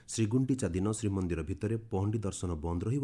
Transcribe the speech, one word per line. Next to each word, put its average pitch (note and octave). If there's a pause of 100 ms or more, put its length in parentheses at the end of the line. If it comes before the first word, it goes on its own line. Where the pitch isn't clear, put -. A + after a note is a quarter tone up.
ଶ୍ରୀଗୁଣ୍ଡିଚା B2+
ଦିନ F#2
ଶ୍ରୀମନ୍ଦିର F#2+
ଭିତରେ F#2+ (160)
ପହଣ୍ଡି G#2
ଦର୍ଶନ F#2
ବନ୍ଦ E2
ରହିବ C3+